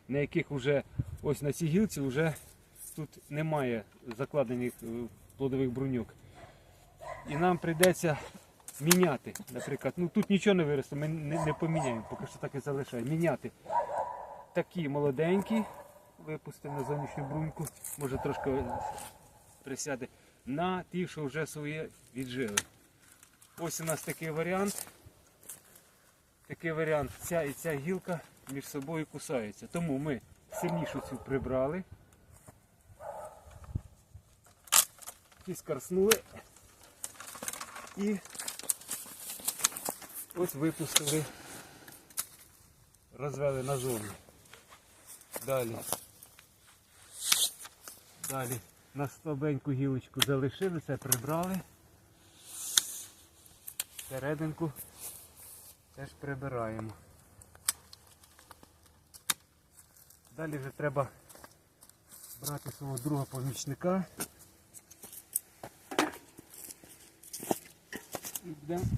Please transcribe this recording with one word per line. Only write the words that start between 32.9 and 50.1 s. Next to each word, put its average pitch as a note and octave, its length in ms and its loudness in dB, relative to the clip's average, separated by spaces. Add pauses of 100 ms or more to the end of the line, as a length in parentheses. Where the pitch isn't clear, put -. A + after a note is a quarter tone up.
Фіскарснули. F3+ 800 4 (1700)
І G3+ 200 2 (2250)
ось F3 200 0
випустили, D3+ 720 2 (1900)
розвели C3+ 460 -2
назовні. B2+ 480 -2 (1300)
Далі. A#2+ 320 0 (2500)
Далі B2+ 300 -2 (340)
на C#3 140 -2
слабеньку D3 640 0
гілочку C3+ 500 0